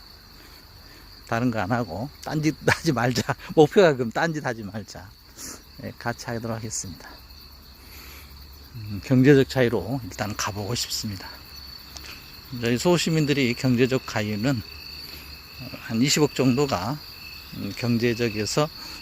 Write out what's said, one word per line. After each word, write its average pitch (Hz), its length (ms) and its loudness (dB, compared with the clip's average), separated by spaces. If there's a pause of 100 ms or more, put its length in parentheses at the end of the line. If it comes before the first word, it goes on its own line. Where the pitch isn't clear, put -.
(1300)
다른 120 220 0
거 110 100 -2
안 95 120 -2
하고 123 380 -2 (120)
딴짓 151 380 0
<laughs> - 60 -12
하지 - 260 2
말자. 120 420 0 (200)
목표가 160 400 8
그럼 120 160 -2
딴짓 151 340 -2
하지 117 180 -4
말자. 98 460 -10 (760)
예, 104 140 -8
같이 - 280 -6
하도록 113 300 -4
하겠습니다. - 520 -8 (1700)
음, 107 300 -8
경제적 131 440 8
차이로 120 560 0
일단 101 320 -6
가보고 104 380 -4
싶습니다. - 540 -6 (1300)
저희 117 180 2
소시민들이 147 760 4
경제적 127 520 2
가유는 107 540 0 (1200)
한 113 200 0
이십억 147 320 4
정도가, 131 640 2 (580)
음, 101 200 -6
경제적에서 117 920 2 (320)